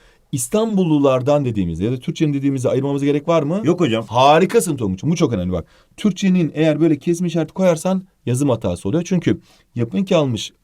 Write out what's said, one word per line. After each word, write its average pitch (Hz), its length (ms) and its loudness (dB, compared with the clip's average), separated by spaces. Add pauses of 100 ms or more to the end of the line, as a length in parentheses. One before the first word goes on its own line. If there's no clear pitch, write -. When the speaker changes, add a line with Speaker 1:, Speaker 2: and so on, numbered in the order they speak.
(320)
Speaker 1:
İstanbullulardan 147 1120 0
dediğimizde 92 400 -2
ya 120 60 0
da 127 80 -4
Türkçenin 156 340 -2
dediğimizde 135 360 -2
ayırmamıza 139 360 0
gerek 147 220 0
var 165 160 2
mı? 170 200 -4
Speaker 2:
Yok 175 160 2
hocam. 113 280 0
Speaker 1:
Harikasın 156 680 4
Tonguç'um. 113 340 -4
Bu 175 40 0
çok 147 180 0
önemli 90 200 -2
bak. 82 140 -6 (300)
Türkçenin 185 580 0
eğer 151 240 2
böyle 160 200 2
kesme 175 280 -2
işareti 160 260 -4
koyarsan 185 500 0 (220)
yazım 123 240 0
hatası 98 400 -2
oluyor. 170 140 -2
Çünkü 170 380 0 (340)
yapım 120 240 -4
eki 190 160 0
almış 135 380 -2 (100)